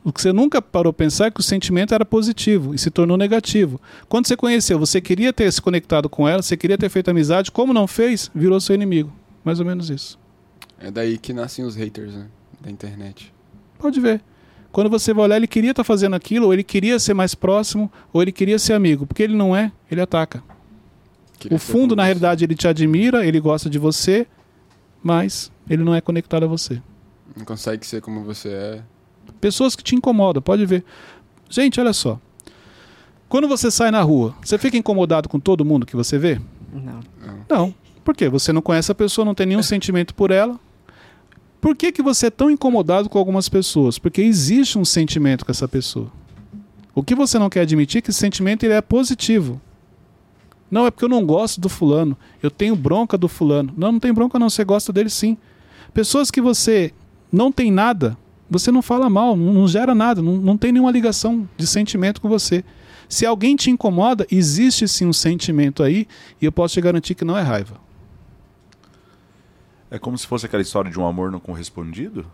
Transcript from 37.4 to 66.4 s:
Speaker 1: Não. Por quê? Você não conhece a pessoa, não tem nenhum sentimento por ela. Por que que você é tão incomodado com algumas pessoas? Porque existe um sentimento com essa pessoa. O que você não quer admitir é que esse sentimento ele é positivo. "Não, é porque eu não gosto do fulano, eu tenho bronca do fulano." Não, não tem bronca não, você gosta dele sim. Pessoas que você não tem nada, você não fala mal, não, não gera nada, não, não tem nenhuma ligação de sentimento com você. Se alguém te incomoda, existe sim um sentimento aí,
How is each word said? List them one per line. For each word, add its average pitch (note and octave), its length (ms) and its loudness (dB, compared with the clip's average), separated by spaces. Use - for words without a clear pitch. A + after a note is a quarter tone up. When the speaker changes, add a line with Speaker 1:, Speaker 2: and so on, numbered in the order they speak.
Speaker 1:
Não. F#3+ 260 0
Por - 100 0
quê? D#3+ 140 0
Você C3+ 240 0
não D#3+ 80 2
conhece E3 320 0
a - 20 0
pessoa, G#3+ 300 0
não G#3 100 -2
tem F#3+ 120 -2
nenhum G3 160 0
sentimento F#3 520 -2
por F#3+ 160 2
ela. A3 280 2
Por D4+ 160 2
que E4+ 160 0
que - 100 -2
você C4 240 2
é A3+ 40 2
tão C#4 200 2
incomodado G#3 580 2
com G3+ 100 0
algumas F#3+ 300 0
pessoas? D3+ 500 0
Porque E3+ 240 -2
existe A3 560 4
um F#3 60 2
sentimento D3+ 600 0
com - 80 -4
essa C3 160 -4
pessoa. B2 420 -6
O C3+ 80 -2
que F#3 120 0
você B3+ 240 0
não G3+ 120 2
quer F#3 100 0
admitir D#3 380 2
é - 40 2
que - 80 -6
esse G3 80 -4
sentimento G3+ 460 -2
ele A3 80 2
é G#3+ 80 4
positivo. A3 800 0
"Não, A3+ 160 2
é A#3+ 40 4
porque - 140 -4
eu A#3+ 40 0
não B3 160 2
gosto F3+ 360 0
do F#3 80 -2
fulano, D3+ 480 2
eu D3 80 0
tenho G#3 240 0
bronca F#3 440 0
do F3 100 0
fulano." C#3+ 480 0
Não, F#3 160 0
não A3+ 80 0
tem B3 120 0
bronca A#3+ 260 2
não, A#3+ 100 2
você G#3+ 160 -2
gosta G3+ 280 0
dele G#3 180 0
sim. G#3+ 260 -2
Pessoas C4 380 0
que - 100 0
você A3 540 2
não A#3+ 220 4
tem B3 180 0
nada, F#3+ 460 2
você F3+ 240 0
não B3+ 80 4
fala B3 300 0
mal, G#3+ 260 2
não, F3 160 2
não G3 160 6
gera A#3 260 2
nada, A3 280 2
não, F3 160 0
não F#3+ 180 2
tem A#3+ 160 0
nenhuma B3+ 180 4
ligação A3+ 560 0
de E3 80 -2
sentimento G#3 560 -2
com G#3+ 60 -2
você. F#3+ 360 0
Se - 200 -2
alguém A3+ 280 2
te C4 160 0
incomoda, G#3 600 2
existe F#3 580 2
sim - 160 -2
um E3+ 80 2
sentimento D#3 680 0
aí, E3+ 260 2